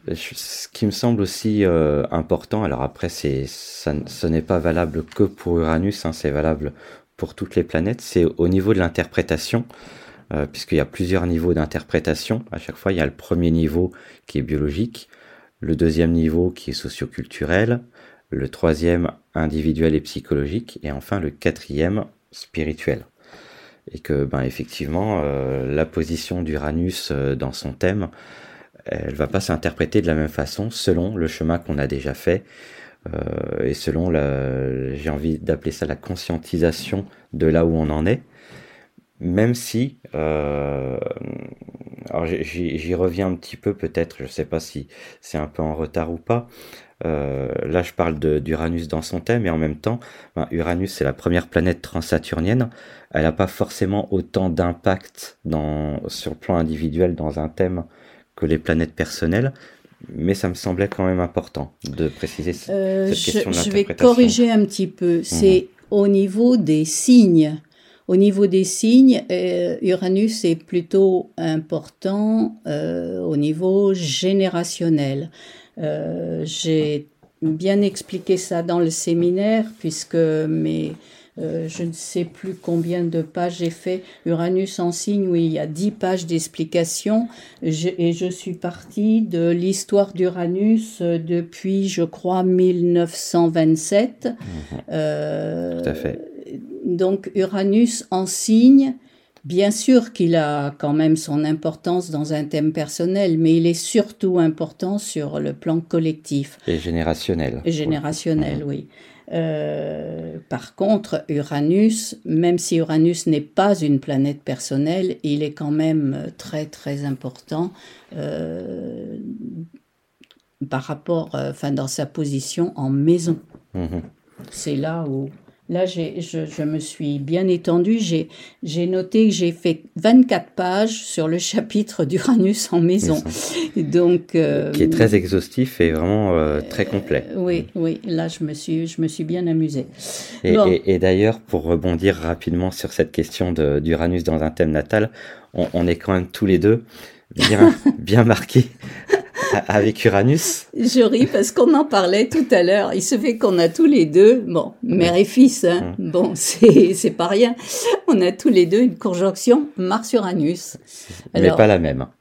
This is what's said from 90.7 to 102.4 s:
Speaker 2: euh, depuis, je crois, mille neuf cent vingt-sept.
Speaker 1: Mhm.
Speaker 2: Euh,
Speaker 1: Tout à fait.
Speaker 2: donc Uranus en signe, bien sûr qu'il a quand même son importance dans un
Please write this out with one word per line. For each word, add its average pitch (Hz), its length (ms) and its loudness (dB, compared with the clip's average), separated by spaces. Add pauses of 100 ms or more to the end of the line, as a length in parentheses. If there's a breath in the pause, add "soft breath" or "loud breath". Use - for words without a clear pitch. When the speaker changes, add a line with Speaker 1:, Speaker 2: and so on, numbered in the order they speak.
Speaker 2:
euh, 170 180 0
depuis, 175 680 -4
je 185 160 -2
crois, 180 400 -2
mille 180 480 4
neuf 170 240 2
cent 170 340 0
vingt-sept. 165 760 2
Speaker 1:
Mhm. 92 540 -8 (120)
Speaker 2:
Euh, 151 920 -4
Speaker 1:
Tout 76 60 0
à 71 40 -2
fait. 76 260 -6 (640)
Speaker 2:
donc 185 520 0
Uranus 196 760 2
en 185 140 0
signe, 254 680 6 (500 soft breath)
bien 185 260 2
sûr 233 400 4
qu'il 165 240 2
a 147 440 0
quand 147 140 -2
même 156 220 4
son 151 300 -2
importance 165 680 -2
dans 151 220 -4
un 151 100 -2